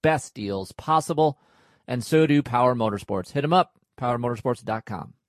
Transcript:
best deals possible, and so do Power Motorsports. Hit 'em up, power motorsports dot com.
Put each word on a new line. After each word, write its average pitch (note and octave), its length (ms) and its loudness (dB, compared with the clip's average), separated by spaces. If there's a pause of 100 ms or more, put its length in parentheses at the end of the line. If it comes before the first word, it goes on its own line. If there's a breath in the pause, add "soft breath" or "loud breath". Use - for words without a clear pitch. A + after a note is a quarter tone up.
best D#3 260 -2
deals G2 380 -8
possible, D#3 680 0 (480 soft breath)
and B2 160 -6
so D#3+ 240 4
do D3 160 4
Power B2+ 320 2
Motorsports. G#2 600 -4
Hit C#3+ 100 -2
'em D#3 80 0
up, F3+ 260 2 (200)
power B2 200 -2
motorsports A#2+ 460 -4
dot A2 220 -6
com. E2+ 300 -12 (140)